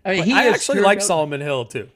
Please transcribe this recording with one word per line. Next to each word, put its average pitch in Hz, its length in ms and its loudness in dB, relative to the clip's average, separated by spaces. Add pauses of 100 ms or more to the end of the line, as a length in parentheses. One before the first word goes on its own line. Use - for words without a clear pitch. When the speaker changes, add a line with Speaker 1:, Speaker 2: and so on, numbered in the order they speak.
Speaker 1:
I 190 80 -4
mean, 190 80 0
Speaker 2:
But 165 80 -2
Speaker 1:
he 247 40 2
Speaker 2:
I 277 120 4
Speaker 1:
has 226 100 4
Speaker 2:
actually - 220 -2
Speaker 1:
turned 202 100 2
Speaker 2:
like 202 120 4
Speaker 1:
out 190 60 -6
Speaker 2:
Solomon 151 360 -2
Hill, 139 260 -4
too. 107 300 -10